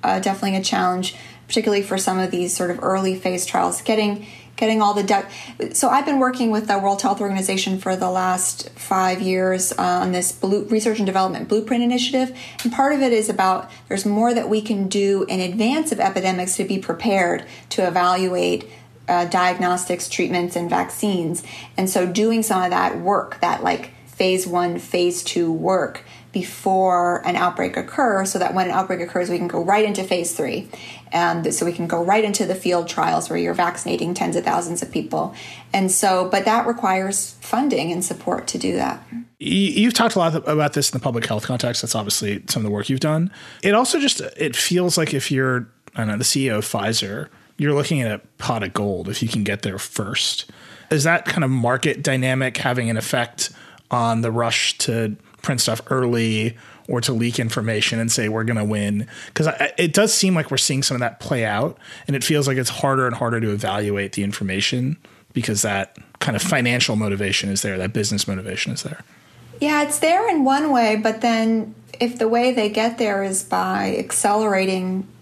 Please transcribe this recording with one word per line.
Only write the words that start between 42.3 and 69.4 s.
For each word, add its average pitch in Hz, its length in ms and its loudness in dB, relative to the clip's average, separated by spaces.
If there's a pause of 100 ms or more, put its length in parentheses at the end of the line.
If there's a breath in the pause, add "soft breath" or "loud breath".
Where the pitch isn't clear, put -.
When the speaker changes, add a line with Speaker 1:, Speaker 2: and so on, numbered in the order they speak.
Speaker 2:
some 120 120 -2
of 107 40 -2
the 104 60 -2
work 104 180 -2
you've 135 100 0
done. 160 320 0 (320 loud breath)
It 202 100 4
also 254 260 4
just, 277 200 2 (180)
it 135 180 -2
feels 180 420 2
like 156 160 0
if 139 180 -2
you're, 131 380 0 (260)
I 120 60 -4
don't 107 80 0
know, 104 80 -2
the 117 80 -2
C 135 220 2
E 120 40 0
O 107 60 0
of 104 80 -2
Pfizer, 107 640 -4 (280 soft breath)
you're 147 160 2
looking 143 280 0
at 113 100 0
a 101 80 -4 (180)
pot 113 260 -2
of 92 100 -6
gold 95 340 -2
if - 160 -4
you 113 60 -2
can 110 160 0
get 104 160 -4
there 98 180 -4
first. - 720 -4 (400 loud breath)
Is 151 140 2
that 170 180 4
kind 170 220 0
of 131 40 2
market 131 540 2
dynamic 131 540 0
having 123 320 0
an 113 80 0
effect - 520 -2 (400 loud breath)
on 117 320 2
the 113 100 0
rush 117 480 0
to 113 360 -2 (260)
print 127 200 -2
stuff 110 280 0
early 117 680 0 (300 loud breath)
or 120 140 -2
to 127 120 -2
leak 117 260 0
information 113 600 0
and 113 120 0
say, 107 180 0
"We're 110 140 0
gonna 110 220 0
win"? 104 420 0 (260 loud breath)
'Cause 156 140 2
I, 147 300 -2
it 170 160 2
does 220 200 4
seem 185 220 2
like 160 160 0
we're 135 60 0
seeing 135 260 0
some 135 120 0
of 120 60 -2
that 117 180 -4
play 120 260 -2
out, 110 340 -2 (280 loud breath)
and 139 80 0
it 131 80 -2
feels 147 240 2
like 131 100 2
it's 123 120 0
harder 131 380 2
and 117 80 -2
harder 117 240 0
to 110 120 0
evaluate 101 600 -2
the 101 100 -2
information 104 760 -2 (360 loud breath)
because 107 280 -2
that 98 360 -2 (220)
kind 123 160 0
of - 60 -2
financial 123 540 2
motivation 101 540 0
is 98 120 -2
there, 95 160 -4
that 95 160 -4
business 104 340 -2
motivation 98 460 -6
is - 100 -8
there. 143 160 -10 (600 loud breath)